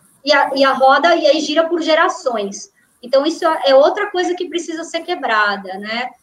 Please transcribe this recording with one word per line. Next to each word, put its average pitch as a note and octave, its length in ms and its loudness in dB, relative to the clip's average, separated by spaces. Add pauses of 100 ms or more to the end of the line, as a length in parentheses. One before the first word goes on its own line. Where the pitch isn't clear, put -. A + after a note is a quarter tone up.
(240)
e C#4+ 80 2
a, C#4 220 2
e C4+ 100 0
a C4+ 80 4
roda, C4+ 440 4
e D#4+ 100 0
aí D4 140 4
gira D4+ 240 0
por E4 180 -2
gerações. C4 880 -2 (320)
Então, C4+ 240 0
isso E4 180 -4
é D#4 300 2
outra F4 380 4
coisa F4+ 240 -2
que F4+ 120 -8
precisa E4 360 -8
ser E4 180 -8
quebrada, G#3 760 -4
né? A3+ 300 -8 (140)